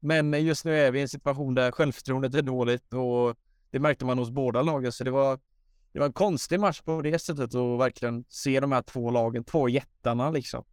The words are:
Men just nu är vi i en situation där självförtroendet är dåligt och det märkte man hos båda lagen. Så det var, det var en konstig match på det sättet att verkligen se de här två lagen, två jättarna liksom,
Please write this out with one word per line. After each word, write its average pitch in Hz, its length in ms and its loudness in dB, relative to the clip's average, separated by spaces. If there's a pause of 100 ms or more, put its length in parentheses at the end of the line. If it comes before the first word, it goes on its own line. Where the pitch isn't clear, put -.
Men 151 400 2
just 160 200 0
nu 156 140 0
är 139 120 6
vi 127 80 0
i 143 40 -2
en 135 60 -4
situation 139 460 -4
där 127 160 4
självförtroendet 135 640 -2
är 147 80 2
dåligt 123 520 -2
och 123 420 0 (340)
det 131 80 -2
märkte 143 260 0
man 127 140 0
hos 120 120 -2
båda 127 320 0
lagen. 139 300 0
Så 135 120 -6
det 131 60 -2
var, 135 280 2 (540)
det - 60 -8
var 143 80 2
en 131 60 -2
konstig 185 480 0
match 196 200 0
på 160 220 -4
det 156 160 0
sättet 139 360 -6
att 123 260 0
verkligen 120 480 -2
se 135 320 0
de 139 120 0
här 123 100 2
två 117 280 -4
lagen, 117 340 0
två 143 240 2
jättarna 123 640 -2
liksom, 127 420 -6